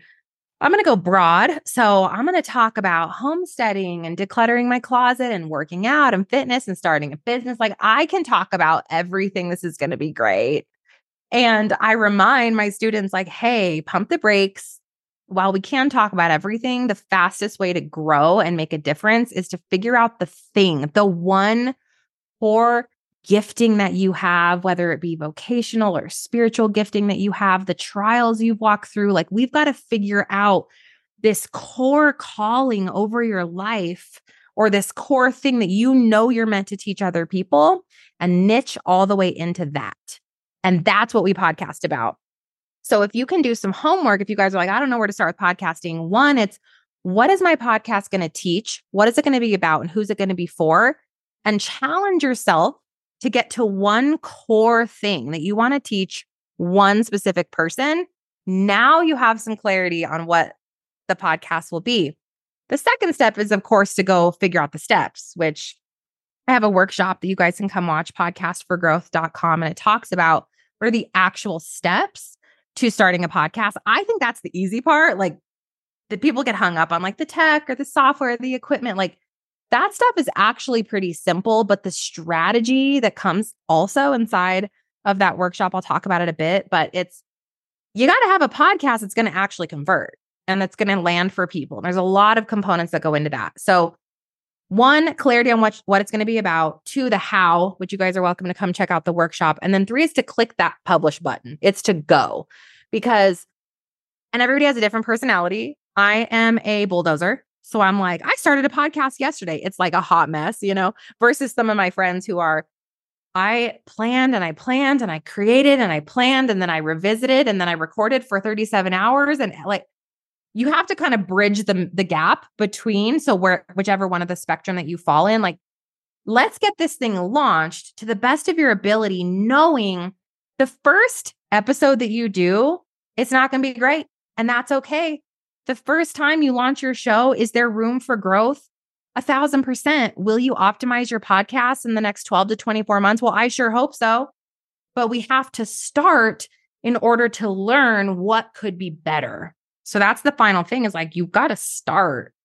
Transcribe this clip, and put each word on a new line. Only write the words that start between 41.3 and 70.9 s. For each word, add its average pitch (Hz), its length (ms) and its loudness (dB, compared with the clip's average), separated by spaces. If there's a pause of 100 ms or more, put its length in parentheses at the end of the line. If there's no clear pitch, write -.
podcast 160 500 -4
about. 127 340 -4 (680)
So 208 180 2
if 208 120 -2
you 240 120 -4
can 349 160 0
do 240 120 0
some 196 200 -4
homework, 294 480 2
if 202 80 -8
you 214 60 -4
guys 190 200 0
are - 20 -2
like, 180 120 0
"I 214 100 0
don't 277 100 -2
know 240 80 -2
where 214 100 0
to 208 60 -4
start 175 240 -2
with 202 80 -2
podcasting," 165 640 -4
one, 269 280 4
it's, 208 200 0 (460)
"What 214 260 2
is 381 120 2
my 339 140 4
podcast 220 540 -2
gonna 180 200 -4
teach? - 520 -4 (100)
What 208 160 4
is 240 100 0
it 294 80 4
gonna 269 140 2
be 233 140 0
about? 160 280 0
And 160 100 -8
who's 208 180 -4
it 202 80 -6
gonna 190 180 -2
be 175 120 -4
for?" 180 500 2 (480)
And 208 160 0
challenge 349 640 -2
yourself 214 520 2 (460)
to 254 80 -2
get 233 220 -2
to 233 140 -2
one 214 520 2
core 226 720 0
thing 151 440 -4
that 160 100 -6
you 202 140 -4
wanna 254 240 0
teach - 460 -6 (320)
one 196 460 4
specific 190 480 -4
person. 294 560 -2 (380)
Now 202 560 2
you 320 160 0
have 226 220 0
some 220 160 -8
clarity 180 500 -2
on 160 200 -6
what 170 300 0 (520)
the 185 80 -2
podcast 165 560 -4
will 170 100 -6
be. 190 360 -2 (520)
The 285 80 -2
second 415 360 0
step 226 240 2
is, 208 140 -4
of 196 120 0
course, 202 320 2
to 190 80 0
go 180 280 4
figure 170 300 0
out 147 100 -4
the 147 80 -14
steps, - 560 -2
which 160 420 -6 (680)
I 262 60 4
have 240 100 2
a 214 60 4
workshop 190 520 0
that 180 60 -6
you 190 80 -2
guys 180 220 0
can 196 120 -4
come 180 180 -4
watch, 160 260 -4
podcast 175 520 -6
for 180 120 -2
growth 170 340 0
dot 165 220 -2
com, 165 280 0
and 160 100 -4
it - 60 -12
talks 220 340 -2
about 165 360 2 (300)
what 220 100 -2
are 240 40 0